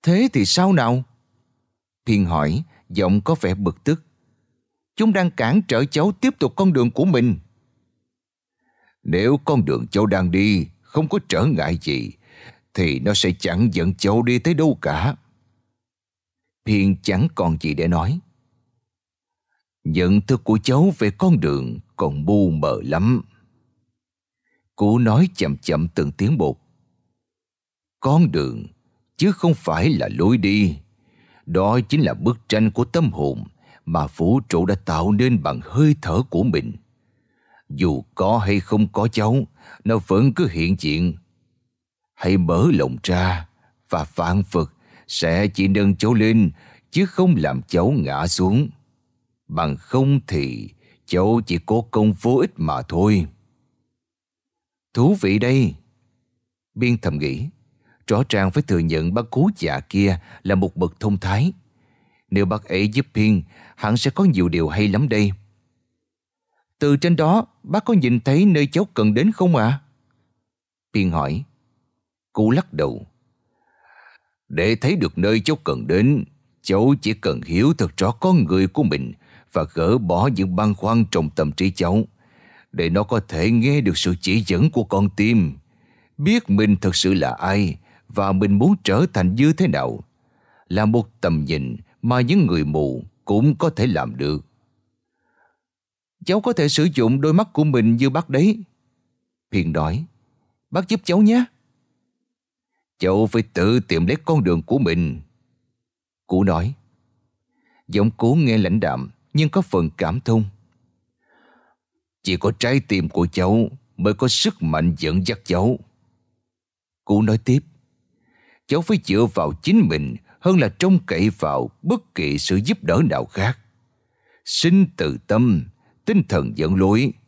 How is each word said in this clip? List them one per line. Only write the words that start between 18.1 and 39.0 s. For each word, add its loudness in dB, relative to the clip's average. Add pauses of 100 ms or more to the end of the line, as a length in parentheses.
"Nhận 2
thức -2
của 2
cháu 2
về 0
con 2
đường -4 (160)
còn -4
mù 2
mờ -2
lắm." 0 (1500)
Cú 2
nói 4
chậm -4
chậm -2
từng -4
tiếng -2
một. -2 (1400)
"Con 2
đường, -4 (520)
chứ 2
không 0
phải -2
là -2
lối 2
đi. 0 (680)
Đó 0
chính -2
là 0
bức -4
tranh 2
của -2
tâm 0
hồn -4 (420)
mà -2
vũ 0
trụ -2
đã 0
tạo -2
nên 2
bằng -4
hơi 2
thở -2
của -2
mình. -2 (960)
Dù -2 (120)
có 0
hay 0
không 0
có -2